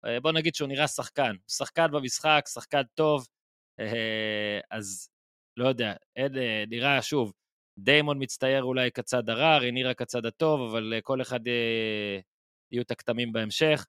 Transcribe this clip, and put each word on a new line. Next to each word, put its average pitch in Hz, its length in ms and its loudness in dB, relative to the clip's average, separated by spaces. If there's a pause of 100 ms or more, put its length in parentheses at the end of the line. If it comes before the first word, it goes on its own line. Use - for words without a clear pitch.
אה, 117 140 -2
בוא 151 120 2
נגיד 160 240 2
שהוא 143 120 -4
נראה 139 200 0
שחקן. 127 440 -2
הוא - 180 -10
שחקן 160 420 0
במשחק, 147 640 2
שחקן 139 280 -2 (120)
טוב, 151 340 2 (520)
אה, 110 800 -2 (120)
אז 101 380 -10 (480)
לא 123 100 2
יודע, 117 260 0 (220)
אין, 135 220 -2
אה, 110 320 0
נראה, 127 320 2
שוב, 120 320 0 (460)
דיימון 139 440 4
מצטייר 135 400 0
אולי 127 280 0
כצד 120 380 -2
הרע, 147 280 6
ריינירה 127 360 0
כצד 120 320 -4
הטוב, 151 440 2
אבל, 110 240 -2
אה, 113 80 -2
כל 131 200 -2
אחד, 120 260 -4
אה, 110 720 0 (520)
יהיו 120 100 -2
את 123 100 -6
הכתמים 117 420 -2
בהמשך. 117 560 2